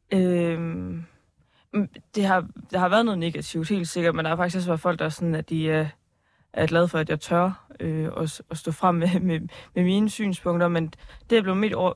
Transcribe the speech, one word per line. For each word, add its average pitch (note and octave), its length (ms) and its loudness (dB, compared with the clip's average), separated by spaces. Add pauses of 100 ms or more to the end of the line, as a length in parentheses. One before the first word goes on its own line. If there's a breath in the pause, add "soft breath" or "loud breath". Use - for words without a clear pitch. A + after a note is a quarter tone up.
(140)
Øhm, F3 880 0 (720 soft breath)
mm, G3+ 140 0 (280)
det G#3 100 2
har, F#3 200 2 (260)
der F#3 80 0
har F3+ 100 4
været A3 160 4
noget G3+ 140 0
negativt, D#3+ 500 -4
helt F#3 200 0
sikkert, E3 260 0
men D#3+ 100 -2
der D#3 40 -2
har E3 80 -2
faktisk F3 200 0
også F3+ 120 -2
været D#3+ 100 0
folk, F3 200 0
der D#3 60 -2
er D#3+ 40 0
sådan, D#3+ 260 -2
at D#3+ 140 -6
de D#3 200 0
er, D#3 180 2 (640)
er D#3+ 140 2
glade E3 200 4
for, E3 120 -4
at D#3 100 -2
jeg D#3 100 -2
tør, F3+ 480 0 (120)
øh, D#3 380 -2
at, D#3+ 240 -4 (100)
at D#3+ 60 -6
stå - 140 -6
frem F3 240 2
med, F3+ 240 2
med, F3 200 0 (360 loud breath)
med F3+ 80 2
mine G3 260 2
synspunkter, F3 580 0
men E3 260 0 (360 loud breath)
det, A#3 60 6
jeg A3 80 4
blev F#3+ 120 0
mest G#3 200 0
over-, F3+ 200 0